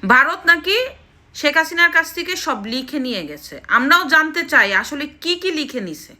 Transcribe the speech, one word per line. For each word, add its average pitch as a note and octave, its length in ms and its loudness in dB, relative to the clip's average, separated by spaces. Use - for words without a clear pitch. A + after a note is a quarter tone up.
ভারত C#4 340 4
নাকি F4+ 260 2
শেখ D4 220 -2
হাসিনার E4 400 2
কাছ E4 180 2
থেকে F4 220 -6
সব C4+ 300 -4
লিখে C4 320 -6
নিয়ে B3 320 -4
গেছে। D3 240 -16
আমরাও C#4 340 4
জানতে D#4 280 2
চাই A3+ 220 4
আসলে C#4 300 -2
কি E4+ 100 -2
কি F#4+ 80 -2
লিখে D4 300 -6
নিছে। E3+ 400 -12